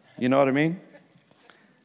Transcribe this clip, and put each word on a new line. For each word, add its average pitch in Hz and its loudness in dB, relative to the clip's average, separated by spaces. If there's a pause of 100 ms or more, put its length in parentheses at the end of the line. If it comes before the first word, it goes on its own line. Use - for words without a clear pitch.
(180)
You 127 -2
know 135 2
what 139 4
I 131 0
mean? 160 -2 (1040)